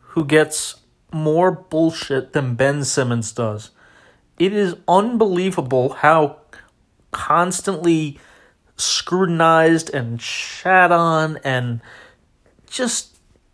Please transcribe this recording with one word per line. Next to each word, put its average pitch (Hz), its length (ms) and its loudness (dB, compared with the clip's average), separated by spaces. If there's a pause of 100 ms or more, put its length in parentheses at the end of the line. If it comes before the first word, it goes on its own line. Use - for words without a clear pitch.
who 165 140 -2
gets 151 520 0 (360)
more 160 380 0
bullshit 160 840 -2
than 131 200 -2
Ben 139 300 0
Simmons 120 480 -2
does. 107 400 -6 (640)
It 196 160 0
is 196 220 -2 (120)
unbelievable 185 1040 0
how 151 480 2 (720)
constantly 165 1080 -2 (560)
scrutinized 165 1160 2
and 117 300 -6
shat - 680 2
on 160 520 2
and 123 380 -4 (880)
just - 480 -6 (360)